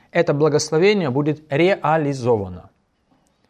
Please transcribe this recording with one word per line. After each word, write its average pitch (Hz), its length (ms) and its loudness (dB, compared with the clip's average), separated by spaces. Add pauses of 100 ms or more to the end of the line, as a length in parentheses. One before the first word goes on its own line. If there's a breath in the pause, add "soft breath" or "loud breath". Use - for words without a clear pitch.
(120 soft breath)
это 170 220 0
благословение 156 760 0
будет 147 400 -2
реализовано. 139 1200 -2 (800)